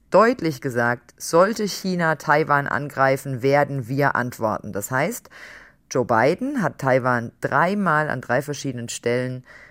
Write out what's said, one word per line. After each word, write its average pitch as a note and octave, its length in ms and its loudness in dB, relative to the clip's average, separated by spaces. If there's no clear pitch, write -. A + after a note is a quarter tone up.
deutlich E3+ 500 4
gesagt, A#2+ 560 -2
sollte G3 460 2
China F3 540 -2
Taiwan C#3+ 500 2
angreifen, C3+ 760 0
werden C#3 460 2
wir C#3 300 0
antworten. A2 560 -4
Das G2+ 180 -6
heißt, D#3 400 -4
Joe B2+ 140 0
Biden F3+ 560 2
hat C#3+ 200 -2
Taiwan B2+ 600 0
dreimal D#3 680 0
an B2+ 100 -4
drei B2+ 220 -2
verschiedenen C3+ 480 -8
Stellen B2+ 520 -4